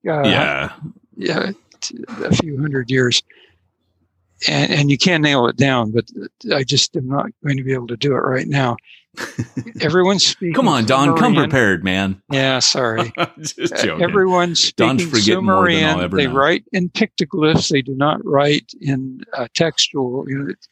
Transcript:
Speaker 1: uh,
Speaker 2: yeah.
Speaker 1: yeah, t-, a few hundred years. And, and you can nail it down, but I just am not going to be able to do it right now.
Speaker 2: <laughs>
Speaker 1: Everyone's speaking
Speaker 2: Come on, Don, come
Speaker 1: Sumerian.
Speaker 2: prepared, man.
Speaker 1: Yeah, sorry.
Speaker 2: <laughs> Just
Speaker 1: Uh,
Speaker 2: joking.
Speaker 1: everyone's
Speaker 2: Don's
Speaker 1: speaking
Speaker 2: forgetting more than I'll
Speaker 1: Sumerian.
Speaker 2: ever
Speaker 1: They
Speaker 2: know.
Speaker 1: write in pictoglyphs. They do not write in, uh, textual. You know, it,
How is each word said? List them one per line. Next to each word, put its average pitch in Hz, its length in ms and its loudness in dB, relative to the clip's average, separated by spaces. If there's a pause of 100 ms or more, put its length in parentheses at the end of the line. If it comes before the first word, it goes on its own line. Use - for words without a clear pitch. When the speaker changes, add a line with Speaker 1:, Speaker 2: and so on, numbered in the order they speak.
Speaker 1:
uh, 151 160 0
Speaker 2:
yeah. 92 500 0 (420)
Speaker 1:
yeah, - 360 -4 (300)
t-, - 220 -10 (200)
a - 120 0
few 147 240 -6
hundred 135 320 -4
years. 127 320 2 (1200)
And, 147 240 0
and 143 200 2
you 139 80 2
can 170 240 2
nail 139 240 2
it - 100 -2
down, 127 340 2
but 117 140 -2 (480)
I 139 100 0
just 127 320 -2
am 131 120 -4
not 135 180 -2 (180)
going 139 140 -2
to 135 60 -6
be 131 100 -4
able 120 140 -6
to 117 100 -8
do 143 160 -2
it 123 60 0
right 127 280 -2
now. 135 300 0 (400)
Speaker 2:
<laughs> - 640 -10
Speaker 1:
Everyone's 180 460 2
speaking 170 260 -4
Speaker 2:
Come 247 140 2
on, 131 180 2
Don, 135 220 4 (100)
come - 0 - (160)
Speaker 1:
Sumerian. 156 160 2
Speaker 2:
prepared, 104 340 2
man. 95 380 -2 (100)
Speaker 1:
Yeah, 135 280 0
sorry. 117 520 0 (140)
Speaker 2:
<laughs> - 140 -14
Just 156 340 -6
Speaker 1:
Uh, - 100 -2
Speaker 2:
joking. 80 200 -2
Speaker 1:
everyone's 180 720 2
Speaker 2:
Don's 127 280 2
Speaker 1:
speaking 156 180 0
Speaker 2:
forgetting 107 260 2
more 190 260 4
than 160 140 2
I'll 156 80 2
Speaker 1:
Sumerian. 175 80 -2
Speaker 2:
ever 180 160 0
Speaker 1:
They 143 100 2
Speaker 2:
know. 123 80 -4
Speaker 1:
write 143 360 2
in 180 200 0
pictoglyphs. 160 760 0
They 143 120 2
do 131 140 -8
not 151 280 0
write 147 560 0
in, 131 420 -4 (120)
uh, 120 220 -6
textual. 139 720 -2
You 135 80 -4
know, 143 140 -6
it, - 200 -16